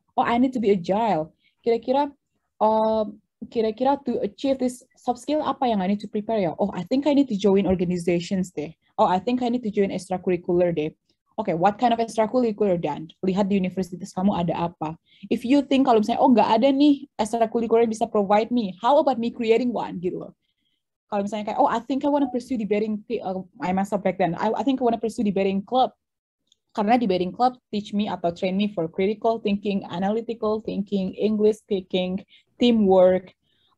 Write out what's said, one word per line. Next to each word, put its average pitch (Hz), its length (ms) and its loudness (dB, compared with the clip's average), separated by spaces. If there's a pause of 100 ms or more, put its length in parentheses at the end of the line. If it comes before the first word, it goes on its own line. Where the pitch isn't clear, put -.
(180)
"Oh, 247 80 2
I 240 160 0
need 254 140 2
to 233 60 -2
be 208 120 4
agile." 185 580 0 (300)
Kira-kira, 254 480 0 (540)
uh, 220 420 2 (420)
kira-kira 247 560 0
to 240 160 -4
achieve 262 400 -4
this 247 240 -4 (160)
soft 247 240 -6
skill, 302 200 -2
apa 269 260 -2
yang 214 100 0
I 185 140 0
need 208 100 -6
to 208 80 -14
prepare 220 300 -4
ya? 165 160 0
"Oh, 196 180 -2
I 175 120 -6
think 269 200 -2
I 294 80 2
need 269 160 2
to 208 60 -2
join 196 320 2
organizations 180 840 -2
deh. 151 240 -10 (240)
Oh, 220 80 4
I 180 140 2
think 247 180 -2
I 247 80 -2
need 247 160 -2
to 214 80 -4
join 190 220 0
extracurricular 180 800 0
deh." 151 160 -4 (480)
Oke, 196 160 -2
what 190 240 2
kind 233 160 2
of 233 80 -2
extracurricular 220 720 0
dan? 160 320 -6 (160)
Lihat 190 240 0
di 202 80 0
universitas 185 560 -4
kamu 196 240 0
ada 170 320 -2
apa. 160 320 -8 (320)
If 247 160 -4
you 277 160 4
think 269 240 2
kalau 226 160 6
misalnya, 226 160 -2
"Oh, 269 80 4
nggak 226 320 4
ada 254 80 4
nih 277 480 4
extracurricular 226 720 0
yang 220 80 -2
bisa 226 160 -4
provide 208 400 2
me, 220 320 -2
how 277 160 6
about 277 160 2
me 233 160 -4
creating 233 400 2
one?" 175 320 -6
gitu 175 160 -4
loh. - 160 -14 (720)
Kalau 202 160 -2
misalnya 208 320 -6
kayak, - 80 -6
"Oh, 277 80 2
I 233 80 -2
think 269 240 -4
I 285 80 2
wanna 285 160 2
pursue 247 320 -4
debating," 208 400 -2 (240)
uh, 190 160 -6 (240)
I 180 80 -2
myself 190 320 -2
back 185 160 -2
then, 170 160 0
"I, 220 160 -2
I 220 160 -2
think 262 160 0
I - 0 -
wanna 233 160 0
pursue 226 240 -4
debating 196 400 0
club." 247 320 0 (800)
Karena 226 240 2
debating 180 320 0
club 247 240 0 (160)
teach 208 240 -6
me 208 160 -2
atau 175 240 -4
train 190 240 -2
me 208 160 -2
for 160 160 -4
critical 220 480 -2
thinking, 202 480 -2
analytical 214 720 -4
thinking, 190 560 -6
English 214 480 0
speaking, 185 560 -4 (400)
teamwork, 190 720 4 (460)